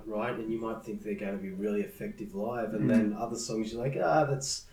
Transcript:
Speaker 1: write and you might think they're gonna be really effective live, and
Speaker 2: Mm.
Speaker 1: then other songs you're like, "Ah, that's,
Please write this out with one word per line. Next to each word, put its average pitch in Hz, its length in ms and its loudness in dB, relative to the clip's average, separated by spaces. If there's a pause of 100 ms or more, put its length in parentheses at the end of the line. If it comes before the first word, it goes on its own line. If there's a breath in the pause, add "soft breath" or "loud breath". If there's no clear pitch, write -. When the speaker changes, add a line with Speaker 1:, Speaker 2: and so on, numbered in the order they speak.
Speaker 1:
write 110 320 -2
and 113 120 -2
you 113 80 0
might 113 260 -4
think 104 180 -6
they're 104 120 -2
gonna 98 220 -4
be 95 140 -6
really 104 300 0
effective 104 520 -6
live, 110 400 -2
and 104 120 2
Speaker 2:
Mm. - 20 6
Speaker 1:
then 110 260 6
other 113 220 -4
songs 110 380 -4
you're 117 80 -4
like, 139 200 0
"Ah, 156 220 6
that's, - 500 -2